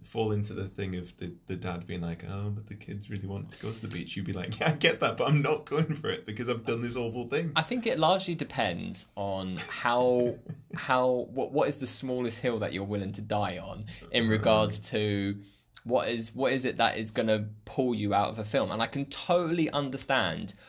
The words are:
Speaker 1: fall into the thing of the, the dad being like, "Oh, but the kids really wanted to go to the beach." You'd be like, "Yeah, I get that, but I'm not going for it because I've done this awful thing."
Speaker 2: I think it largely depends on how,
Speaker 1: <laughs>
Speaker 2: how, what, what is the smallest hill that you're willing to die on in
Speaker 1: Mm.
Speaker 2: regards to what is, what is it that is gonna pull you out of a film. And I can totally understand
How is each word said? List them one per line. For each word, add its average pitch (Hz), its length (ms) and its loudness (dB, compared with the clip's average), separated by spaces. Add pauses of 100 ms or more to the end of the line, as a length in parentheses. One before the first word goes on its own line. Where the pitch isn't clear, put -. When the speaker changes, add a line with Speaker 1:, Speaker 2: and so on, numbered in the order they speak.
Speaker 1:
fall 110 260 0
into 104 240 0
the 98 140 -4
thing 95 260 -4
of 87 220 -8
the, 87 160 -8 (160)
the 92 80 -4
dad 87 280 -6
being 90 160 -6
like, 85 300 -4
"Oh, 101 200 -4
but 104 180 -6
the 104 80 -12
kids - 340 -10
really 98 160 -6
wanted 98 240 -8
to - 80 -16
go 110 140 -6
to - 80 -10
the 107 80 -6
beach." - 280 -6
You'd 98 100 -4
be 95 60 -2
like, 95 280 -4
"Yeah, 160 100 2
I - 40 4
get - 260 2
that, 117 160 2
but 127 120 2
I'm 147 140 6
not 151 220 2
going 156 320 0
for 101 140 -4
it - 160 -4
because 113 220 -6
I've 110 160 -2
done 117 160 0
this 120 160 -2
awful 117 300 -4
thing." 156 300 0
Speaker 2:
I - 60 4
think 240 260 -2
it 175 100 2
largely 175 380 4
depends 92 720 -2 (100)
on 95 400 -2 (120)
how, 123 640 4 (220)
Speaker 1:
<laughs> - 220 -12
Speaker 2:
how, 127 560 2
what, 127 180 -2
what 147 180 4
is 147 100 -2
the 123 100 -4
smallest 127 500 -2
hill 117 220 0
that 92 120 -2
you're 95 120 -2
willing 101 300 -2
to 104 80 -8
die 104 360 0
on 107 280 -10 (260)
in 120 140 4
Speaker 1:
Mm. 110 40 4
Speaker 2:
regards 107 480 4 (120)
to 101 460 0 (460)
what 117 260 2
is, 113 260 -2
what 127 180 2
is 131 120 2
it 117 140 0
that 113 200 4
is 110 140 -4
gonna 107 340 2 (180)
pull 127 300 2
you 104 180 0
out 101 160 6
of 113 120 -6
a 107 40 -4
film. 107 280 0
And 110 100 0
I 113 60 2
can 139 160 -4
totally 170 640 2
understand 127 840 0 (140)